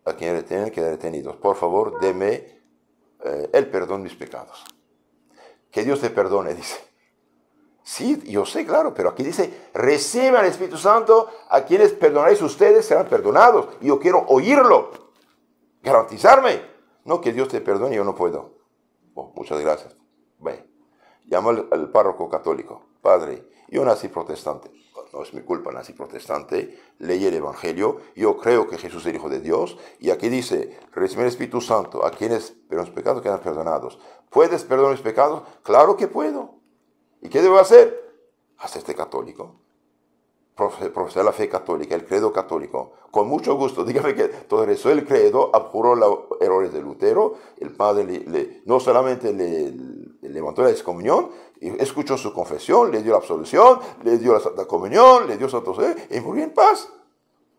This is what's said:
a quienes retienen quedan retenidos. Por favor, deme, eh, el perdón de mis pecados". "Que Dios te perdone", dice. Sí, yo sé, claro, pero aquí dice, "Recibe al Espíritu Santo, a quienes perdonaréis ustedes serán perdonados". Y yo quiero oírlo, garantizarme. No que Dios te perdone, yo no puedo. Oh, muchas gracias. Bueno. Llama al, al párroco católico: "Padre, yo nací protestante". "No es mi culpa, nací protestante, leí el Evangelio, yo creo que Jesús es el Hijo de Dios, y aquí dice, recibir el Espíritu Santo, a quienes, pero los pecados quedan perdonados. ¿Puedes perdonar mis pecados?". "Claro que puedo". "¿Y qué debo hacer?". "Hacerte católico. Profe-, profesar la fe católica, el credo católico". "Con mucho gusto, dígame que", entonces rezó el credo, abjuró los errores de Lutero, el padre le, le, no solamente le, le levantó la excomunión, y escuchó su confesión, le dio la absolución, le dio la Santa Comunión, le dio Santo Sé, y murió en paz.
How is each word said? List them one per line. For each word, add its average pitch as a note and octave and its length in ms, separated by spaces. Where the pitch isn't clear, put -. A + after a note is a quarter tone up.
a E2 100
quienes E2 280
retienen G2+ 280
quedan D#2+ 220
retenidos. D#2 440
Por G2 200
favor, F#2 440
deme, F#2+ 640
eh, D2 280
el C#3 160
perdón F#2+ 340
de F2 80
mis - 60
pecados". B1 480
"Que G#2+ 140
Dios C#3 160
te A#2 80
perdone", F#2+ 460
dice. - 240
Sí, - 420
yo G3+ 220
sé, - 180
claro, D4+ 300
pero F2 160
aquí - 120
dice, D#3+ 520
"Recibe A3+ 640
al G3+ 80
Espíritu E3+ 320
Santo, A3 520
a C3+ 140
quienes G3 280
perdonaréis D3+ 480
ustedes G#3 460
serán F#3 220
perdonados". C#3 600
Y C3 60
yo C#3 120
quiero D#3+ 280
oírlo, G3+ 640
garantizarme. C3+ 800
No E3+ 160
que A#2 120
Dios C3 160
te B2 120
perdone, A2+ 340
yo G2+ 100
no G2 100
puedo. E2 400
Oh, - 220
muchas D2+ 240
gracias. D2+ 340
Bueno. D2+ 260
Llama G2 240
al, A2+ 200
al D2+ 200
párroco F#2+ 380
católico: D2+ 580
"Padre, E2 460
yo C#3 160
nací A2 240
protestante". D#2 600
"No C#2+ 100
es - 120
mi - 80
culpa, D2 300
nací B1+ 200
protestante, - 840
leí F2+ 280
el F2 80
Evangelio, E2 640
yo G#2 220
creo A2+ 300
que F2 120
Jesús E2+ 240
es E2+ 60
el E2+ 80
Hijo D#2 120
de C2+ 120
Dios, E2 380
y E2+ 120
aquí F#2 180
dice, A#2+ 500
recibir F#2+ 300
el B2 80
Espíritu B2 300
Santo, G#2 440
a - 60
quienes, A2 440
pero E2+ 140
los F2 80
pecados B2+ 320
quedan G2 180
perdonados. D#2 580
¿Puedes E3 340
perdonar C3+ 280
mis C3 80
pecados?". C3+ 420
"Claro F#3 340
que G3+ 120
puedo". C#4+ 480
"¿Y - 60
qué - 120
debo F#3+ 180
hacer?". A3 560
"Hacerte - 360
católico. - 680
Profe-, G2 340
profesar F2+ 340
la G#2 80
fe G#2+ 160
católica, E2+ 460
el E2+ 100
credo G#2 280
católico". D#2 600
"Con G#2 180
mucho D3+ 280
gusto, C3 280
dígame C3+ 300
que", C#3 100
entonces - 420
rezó G#2 240
el D3+ 160
credo, A#2+ 480
abjuró A#2 400
los G#2+ 240
errores F#2 320
de D#2 80
Lutero, G2+ 540
el - 160
padre G2+ 300
le, F2+ 160
le, - 460
no B2 140
solamente B2 520
le, E2 380
le - 80
levantó D2+ 340
la B2+ 80
excomunión, A2 600
y - 200
escuchó C3+ 380
su - 140
confesión, D#3+ 580
le - 120
dio A2 100
la G2+ 60
absolución, D#3 640
le A#2 160
dio A2+ 160
la - 60
Santa - 260
Comunión, G#3 600
le G#2 120
dio C3 100
Santo B2 260
Sé, E4 360
y A#2+ 100
murió A#3 240
en D#4+ 80
paz. G4 360